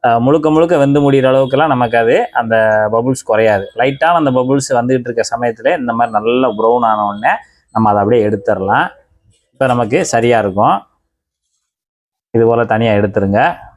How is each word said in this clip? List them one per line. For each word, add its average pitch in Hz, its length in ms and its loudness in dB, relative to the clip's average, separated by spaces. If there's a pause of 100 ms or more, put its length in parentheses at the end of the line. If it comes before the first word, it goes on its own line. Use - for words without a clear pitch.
அஹ், 117 200 2
முழுக்க 151 280 2
முழுக்க 165 300 2
வெந்து 143 220 2
முடிகிற 135 260 2
அளவுக்குலாம் 135 420 0
நமக்கு 120 280 0
அது 117 120 2 (280)
அந்த 113 120 0 (400)
பபுள்ஸ் 123 380 -2
குறையாது. 107 340 2 (140)
லைட்டான 151 420 0
அந்த 135 160 0
பபுள்ஸ் 131 400 -2
வந்துகிட்டு 123 300 -2
இருக்க 113 240 -2
சமயத்துல 120 480 -2
இந்த 117 180 -4
மாதிரி 113 200 0
நல்லா 123 300 0 (120)
ப்ரௌன் 117 320 2
ஆன 107 180 -2
உடனே 117 240 -2 (400)
நம்ம 110 160 2
அதை 104 120 2
அப்படியே 110 260 2
எடுத்துடலாம். 104 580 -2 (680)
இப்ப 135 220 -4
நமக்கு 120 240 -2 (160)
சரியா 117 300 2
இருக்கும். 107 340 0 (1600)
இது 113 120 4
போல 117 200 2
தனியா 110 300 0
எடுத்துருங்க. 101 400 0 (380)